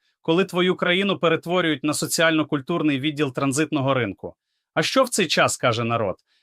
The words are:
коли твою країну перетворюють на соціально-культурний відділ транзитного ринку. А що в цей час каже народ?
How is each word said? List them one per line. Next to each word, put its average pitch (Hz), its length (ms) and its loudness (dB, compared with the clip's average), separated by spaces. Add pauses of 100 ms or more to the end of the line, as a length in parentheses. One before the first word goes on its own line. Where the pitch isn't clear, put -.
(220)
коли 175 240 2
твою 180 300 0
країну 180 440 0
перетворюють 165 640 0
на 151 100 0
соціально-культурний 156 1080 0
відділ 143 340 -2
транзитного 139 600 0
ринку. 101 420 -4 (380)
А 160 100 0
що 262 200 2
в 247 60 0
цей 190 180 -2
час 147 300 2
каже 120 260 0
народ? 113 320 -2 (280)